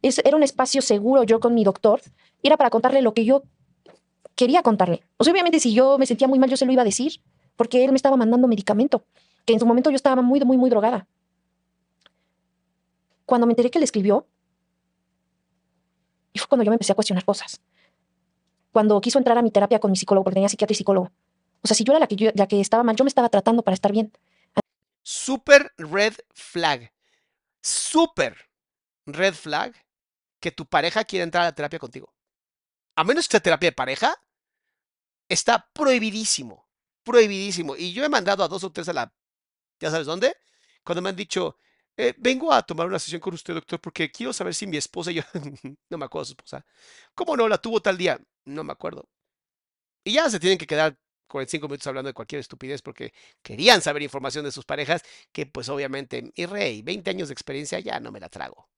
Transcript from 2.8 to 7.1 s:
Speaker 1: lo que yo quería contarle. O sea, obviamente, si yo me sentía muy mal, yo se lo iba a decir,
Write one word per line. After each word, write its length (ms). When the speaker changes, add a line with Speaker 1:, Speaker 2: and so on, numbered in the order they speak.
Speaker 1:
lo 100
que 120
yo 180
quería 280
contarle. 400
O 60
sea, 100
obviamente, 260
si 140
yo 260
me 80
sentía 200
muy 120
mal, 100
yo 80
se 80
lo 60
iba 100
a 40
decir, 360